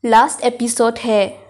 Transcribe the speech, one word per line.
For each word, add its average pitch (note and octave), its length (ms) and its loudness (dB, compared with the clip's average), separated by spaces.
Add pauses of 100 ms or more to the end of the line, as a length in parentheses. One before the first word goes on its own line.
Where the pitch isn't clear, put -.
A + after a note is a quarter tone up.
लास्ट A#3 400 2
एपिसोड A#3 540 0
है। G#3 500 -2